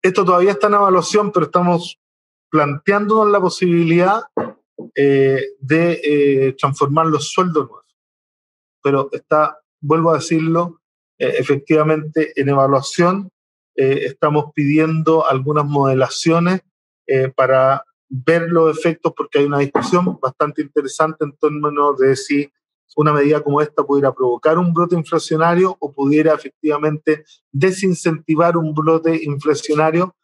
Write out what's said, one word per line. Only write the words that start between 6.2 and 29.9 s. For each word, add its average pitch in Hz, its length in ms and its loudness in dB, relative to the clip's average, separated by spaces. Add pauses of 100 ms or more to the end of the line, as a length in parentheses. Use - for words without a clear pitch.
transformar 147 480 0
los 151 240 -2
sueldos 156 380 0
nuevos. - 160 -20 (960)
Pero 139 300 0
está, 151 460 -2 (220)
vuelvo 160 320 2
a - 20 4
decirlo, 165 680 -2 (380)
eh, - 200 -2
efectivamente 156 1000 0
en 135 80 0
evaluación. 143 840 0 (460)
Eh, 135 300 0
estamos 147 480 -2
pidiendo 156 720 0
algunas 143 400 -2
modelaciones, 147 960 0 (440)
eh, 131 220 0
para 131 560 2 (240)
ver 165 420 -2
los 160 260 2
efectos, 165 400 -2
porque 147 240 -2
hay 143 40 4
una 143 140 -2
discusión 175 640 -2
bastante 147 420 -4
interesante 151 640 -4
en 143 120 -10
torno 147 580 -2
de 131 220 2
si 143 340 -4 (460)
una 151 160 2
medida 147 300 2
como 147 180 0
esta 147 240 -2
pudiera 139 280 0
provocar 131 460 0
un 175 140 0
brote 175 240 0
inflacionario 170 840 0
o 143 140 -8
pudiera 151 420 2
efectivamente 151 920 -4 (280)
desincentivar 170 1040 0
un 160 180 -2
brote 160 480 0
inflacionario. 156 1000 -2